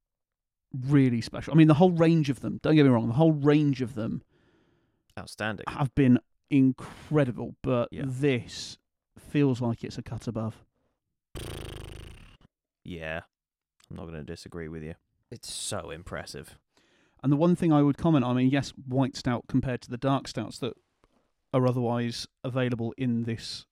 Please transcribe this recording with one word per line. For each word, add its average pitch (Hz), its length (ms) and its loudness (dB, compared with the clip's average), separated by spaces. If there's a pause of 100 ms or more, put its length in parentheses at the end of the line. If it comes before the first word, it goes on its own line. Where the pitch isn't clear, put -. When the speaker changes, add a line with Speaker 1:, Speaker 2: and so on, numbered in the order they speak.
(880)
Speaker 1:
really 131 340 4
special. - 320 -10
I - 40 6
mean, 160 100 10
the 156 80 8
whole 185 160 6
range 165 380 4
of - 120 -2
them, - 200 -8
don't 156 140 4
get 147 80 8
me 139 80 8
wrong, 117 160 2
the 113 80 -2
whole 160 160 6
range 147 500 2
of 113 140 -8
them - 260 -6 (960)
Speaker 2:
Outstanding. 104 500 -8
Speaker 1:
have - 280 -6
been 127 240 6 (320)
incredible, 131 1120 -2
but 123 280 -2
Speaker 2:
Yeah. - 140 -8
Speaker 1:
this 131 720 -4 (400)
feels 135 440 0
like 117 220 -4
it's - 140 -10
a 123 60 -12
cut - 240 -10
above. 110 360 -8 (2250)
Speaker 2:
Yeah, 80 380 -8 (680)
I'm - 80 -14
not 92 80 -12
gonna 80 180 -12
disagree 82 440 -12
with 80 160 -12
you. 80 120 -12 (360)
It's - 200 -16
so 87 400 -10
impressive. 78 640 -14 (640)
Speaker 1:
And 135 80 2
the 143 60 2
one 175 180 4
thing 165 180 2
I 147 80 6
would 143 160 2
comment, 156 280 2
I 123 80 -2
mean, 127 160 2
yes, 139 220 -2
white 131 440 -2
stout 120 320 -4
compared 127 340 -2
to - 80 -20
the 123 80 -10
dark 135 300 -2
stouts - 320 -10
that 123 140 -6 (800)
are 127 140 4
otherwise 120 600 -2 (160)
available 120 540 -2
in 120 260 0
this - 480 -8